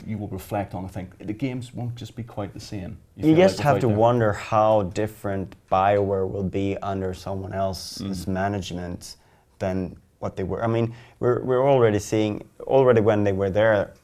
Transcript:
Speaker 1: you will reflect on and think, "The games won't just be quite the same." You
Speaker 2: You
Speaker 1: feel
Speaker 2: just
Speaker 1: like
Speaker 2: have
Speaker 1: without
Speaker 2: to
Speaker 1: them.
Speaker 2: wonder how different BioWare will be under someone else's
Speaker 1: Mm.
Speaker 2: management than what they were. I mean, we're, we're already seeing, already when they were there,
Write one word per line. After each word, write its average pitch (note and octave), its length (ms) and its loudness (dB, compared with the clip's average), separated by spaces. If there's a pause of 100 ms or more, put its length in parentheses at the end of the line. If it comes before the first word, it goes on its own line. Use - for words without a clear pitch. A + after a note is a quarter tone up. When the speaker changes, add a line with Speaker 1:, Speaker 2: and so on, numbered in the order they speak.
Speaker 1:
you G#2+ 120 -6
will G2+ 100 -8
reflect G2 480 -8
on F#2 80 -8
and F#2+ 80 -10
think, F#2 340 -14
"The G#2+ 80 -8
games B2+ 400 -8
won't A#2+ 220 -8
just A2+ 200 -16
be - 80 -10
quite - 300 -10
the - 60 -16
same." F2+ 380 -12 (180)
You C#3+ 140 2
Speaker 2:
You D#3 60 6
Speaker 1:
feel F3+ 100 8
Speaker 2:
just G3 120 2
Speaker 1:
like - 60 -4
Speaker 2:
have C#3+ 120 4
Speaker 1:
without G#2+ 120 2
Speaker 2:
to A2 60 4
Speaker 1:
them. G#2 40 2
Speaker 2:
wonder A2+ 360 4
how G#2+ 500 2
different G2 720 -6 (160)
BioWare G2 580 2
will G2+ 140 -6
be G2 340 -2
under F#2+ 360 -6
someone F#2+ 400 -10
else's F#2+ 720 -6
Speaker 1:
Mm. F#2+ 80 -4
Speaker 2:
management F2+ 840 -6 (440)
than F#2 360 -4 (240)
what G2+ 160 -8
they F#2+ 80 -6
were. F#2 200 -4
I A2+ 40 -2
mean, A#2 260 0 (260)
we're, A#2+ 240 0
we're B2+ 240 0
already A#2 320 4
seeing, G#2+ 480 -2 (140)
already B2 400 6
when G#2 220 4
they G2+ 80 4
were G2 180 0
there, G#2 440 2 (100)